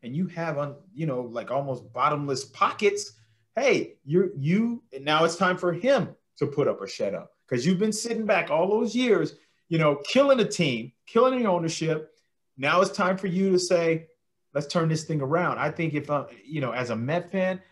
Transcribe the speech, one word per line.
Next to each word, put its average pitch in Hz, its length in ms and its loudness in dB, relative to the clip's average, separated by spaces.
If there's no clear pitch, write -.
and 123 140 -10
you 175 120 -2
have, 165 300 -6
un-, 143 180 -6
you 160 120 -6
know, 127 160 -2
like, 117 300 -8
almost 135 400 -6
bottomless 139 540 -2
pockets, - 680 -2
hey, - 400 0
you're, 175 320 2
you, 214 440 0
now 156 240 2
it's 165 100 0
time 185 220 2
for 180 160 0
him 240 420 2
to 143 100 0
put 139 200 0
up 107 140 0
or 98 60 -8
shut 101 260 -4
up. 85 180 -10
'Cause 123 180 -2
you've 180 140 4
been 214 140 2
sitting 226 320 -4
back 185 240 0
all 165 200 2
those 220 260 0
years, 208 400 2
you 165 100 0
know, 151 180 4
killing 269 300 6
the 208 100 4
team, 127 440 -2
killing 254 320 4
the 233 120 0
ownership. 160 640 -2
Now 151 240 2
it's 190 100 2
time 185 260 0
for 196 100 -4
you 190 240 2
to 180 80 4
say, 165 480 0
"Let's 151 140 -4
turn 165 220 0
this 160 140 -2
thing 151 180 -4
around." 143 380 0
I 147 100 -2
think 160 260 -4
if, 143 140 -6
uh, 143 180 -2
you 151 160 -6
know, 123 100 -4
as 120 200 -4
a 110 40 -2
Met 151 360 -4
fan, 185 300 -2